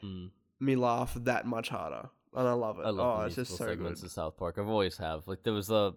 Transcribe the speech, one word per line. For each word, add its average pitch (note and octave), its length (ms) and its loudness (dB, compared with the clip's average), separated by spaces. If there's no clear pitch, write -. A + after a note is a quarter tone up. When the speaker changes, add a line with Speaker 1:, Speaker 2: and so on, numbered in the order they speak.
Speaker 1:
Mm. F#2+ 280 -10
Speaker 2:
me C3+ 160 4
laugh B2 440 2
that A#2+ 260 2
much A2+ 220 -2
harder. D#2 400 -6
And B2+ 140 2
I B2 40 4
love A2+ 260 0
it. E2 60 -6
Speaker 1:
I A2 60 2
love A2 280 2
Speaker 2:
Oh, - 40 0
Speaker 1:
the G#2+ 40 0
Speaker 2:
it's - 100 -4
just B2+ 160 -4
Speaker 1:
musical F#2 140 -4
Speaker 2:
so A2 60 -2
Speaker 1:
segments E2+ 280 -4
Speaker 2:
good. F#2 60 -12
Speaker 1:
of E2+ 60 -12
South D#2+ 240 -4
Park. E2+ 220 -4
I've G2+ 100 -2
always G2+ 300 2
have. D#2+ 280 -4
Like, F#2+ 160 -6
there A2+ 100 2
was G2+ 180 0
a G#2 260 4